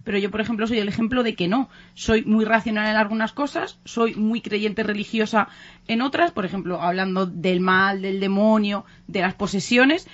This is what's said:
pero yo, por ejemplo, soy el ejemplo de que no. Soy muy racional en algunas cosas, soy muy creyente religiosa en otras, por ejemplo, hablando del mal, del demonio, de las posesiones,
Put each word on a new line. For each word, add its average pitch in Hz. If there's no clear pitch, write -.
pero 202
yo, 196
por 214
ejemplo, 220
soy 233
el 202
ejemplo 226
de 220
que 175
no. 240
Soy 220
muy 220
racional 214
en 214
algunas 220
cosas, -
soy 233
muy 220
creyente 208
religiosa 214
en 226
otras, 311
por 202
ejemplo, 175
hablando 185
del 180
mal, 190
del 196
demonio, 202
de 185
las 180
posesiones, 240